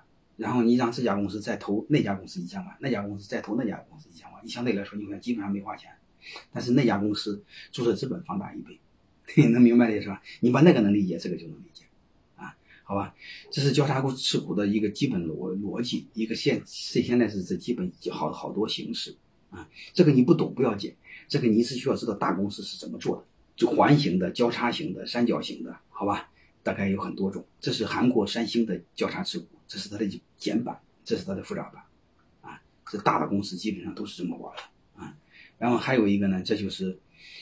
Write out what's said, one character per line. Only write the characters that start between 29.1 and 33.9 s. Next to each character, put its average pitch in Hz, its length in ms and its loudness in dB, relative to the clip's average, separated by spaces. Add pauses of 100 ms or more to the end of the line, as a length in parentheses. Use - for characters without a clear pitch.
持 - 160 -6
股， - 80 -12 (200)
这 - 120 -12
是 95 100 -10
它 101 80 -10
的 107 100 -2 (300)
简 - 260 -2
版， - 160 -8 (240)
这 110 140 -2
是 90 80 -10
它 98 80 -6
的 92 100 -8
复 101 120 -8
杂 95 160 -8
版。 - 120 -20 (580)
啊， - 200 -18 (280)
这 104 100 -8
大 - 200 2
的 - 80 0
公 101 160 -2
司 92 140 -10
基 107 140 -4
本 90 120 -8
上 - 120 -8